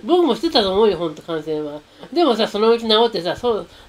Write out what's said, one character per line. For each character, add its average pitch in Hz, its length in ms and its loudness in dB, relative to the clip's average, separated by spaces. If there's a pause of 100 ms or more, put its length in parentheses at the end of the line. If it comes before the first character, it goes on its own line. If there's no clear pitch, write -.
僕 339 180 4
も 277 140 2
し - 60 -8
て 330 80 -2
た 254 120 2
と 190 100 -2
思 202 120 4
う 214 60 6
よ、 180 60 0
ほ 165 120 -4
ん 151 80 -8
と、 160 60 -18
感 160 200 -6
染 156 200 -6
は。 147 180 -10 (320)
で 330 120 2
も 240 120 2
さ、 220 100 0
そ 202 140 -4
の 226 100 4
う 233 80 4
ち 226 100 -6
治 220 200 4
っ - 20 -8
て 196 100 -4
さ、 170 140 -4
そ 240 200 -2
う、 175 120 -6 (220)